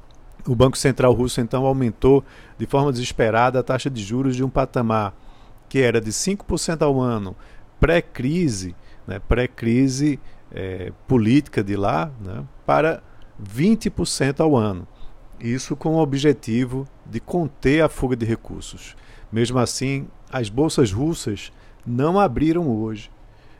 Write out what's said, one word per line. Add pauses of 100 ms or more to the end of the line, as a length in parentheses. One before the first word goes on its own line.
(440)
O
Banco
Central
russo,
então,
aumentou (340)
de
forma
desesperada
a
taxa
de
juros
de
um
patamar (540)
que
era
de
cinco
por
cento
ao
ano, (420)
pré-crise, (320)
né,
pré-crise, (320)
eh, (140)
política
de
lá, (100)
né, (240)
para (380)
vinte
por
cento
ao
ano. (540)
Isso
com
o
objetivo (180)
de
conter
a
fuga
de
recursos. (340)
Mesmo
assim, (200)
as
bolsas
russas (340)
não
abriram
hoje, (520)